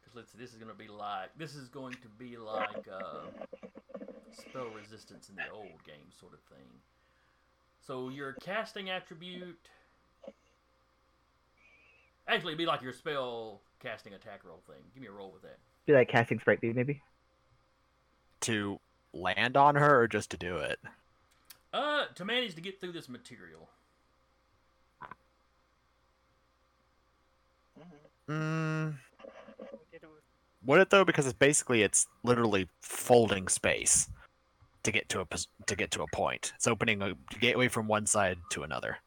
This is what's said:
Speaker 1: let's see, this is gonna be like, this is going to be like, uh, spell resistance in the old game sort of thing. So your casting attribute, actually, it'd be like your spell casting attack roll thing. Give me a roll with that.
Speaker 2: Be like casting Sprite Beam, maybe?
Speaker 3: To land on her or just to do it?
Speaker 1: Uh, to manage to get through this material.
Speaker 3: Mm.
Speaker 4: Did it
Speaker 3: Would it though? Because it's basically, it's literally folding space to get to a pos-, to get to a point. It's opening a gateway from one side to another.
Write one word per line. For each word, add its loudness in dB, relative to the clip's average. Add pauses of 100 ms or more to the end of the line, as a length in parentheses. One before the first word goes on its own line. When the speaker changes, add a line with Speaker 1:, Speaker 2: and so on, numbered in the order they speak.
(140)
Speaker 1:
let's -20
see, -20
this -16
is -20
gonna -16
be -18
like, -8
this -12
is -16
going -14
to -20 (100)
be -14
like, -6
uh, -10 (1080)
spell -14
resistance -18
in -20
the -10
old -16
game -20 (100)
sort -20
of -20 (140)
thing. -20 (1120)
So -8
your -10
casting -8
attribute, -12 (2750)
actually, 0
it'd -8
be 0
like 0
your -10
spell -8 (180)
casting -12
attack -18
roll -20
thing. -20 (100)
Give -20
me -16
a -16
roll -14
with -20
that. -20 (280)
Speaker 2:
Be 8
like 8
casting 2
Sprite 4
Beam, -2
maybe? -2 (1400)
Speaker 3:
To -2 (360)
land 0
on 8
her 8
or 4
just -2
to -8
do -4
it? -4 (960)
Speaker 1:
Uh, -2 (120)
to -12
manage -4
to -14
get -12
through -10
this -12
material. -18 (4000)
Speaker 3:
Mm. -2 (960)
Speaker 4:
Did -20
it -20 (560)
Speaker 3:
Would 8
it 6
though? 8
Because 2
it's -2
basically, 6
it's 4 (160)
literally 2 (120)
folding 4
space 2 (760)
to 2
get -2
to -2
a -4
pos-, -6 (180)
to -4
get -4
to -4
a -4
point. -2
It's -2
opening 2
a -2 (260)
gateway 4
from -2
one 2
side 2 (120)
to -4
another. -6